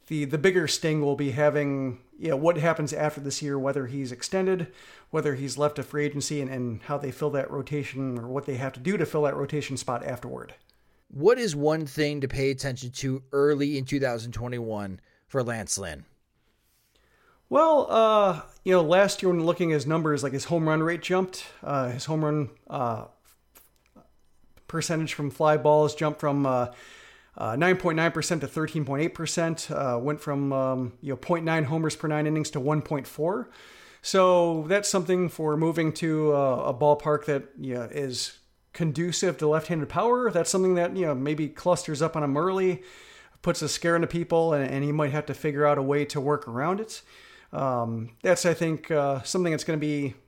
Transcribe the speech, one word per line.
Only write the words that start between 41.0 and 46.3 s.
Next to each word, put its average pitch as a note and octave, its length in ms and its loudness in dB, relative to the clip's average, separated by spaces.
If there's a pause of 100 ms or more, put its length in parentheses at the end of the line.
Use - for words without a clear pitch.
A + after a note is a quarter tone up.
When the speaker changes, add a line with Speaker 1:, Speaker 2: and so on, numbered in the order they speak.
Speaker 1:
know, D3 80 0
maybe D3 340 -2
clusters D#3+ 540 0
up D#3+ 140 -2
on D3+ 80 -2
him C#3 120 0
early, F#3 460 0 (600)
puts E3+ 200 -2
a D3 60 -4
scare E3+ 260 0
into E3+ 140 2
people, E3 460 2
and, C#3 140 0
and C3+ 140 -2
he C#3+ 80 0
might D3 220 0
have D3+ 140 -2
to C3+ 80 -6
figure D3 320 0
out D3 120 4
a C#3 40 0
way C#3+ 240 2
to D3 140 -4
work C#3+ 280 -2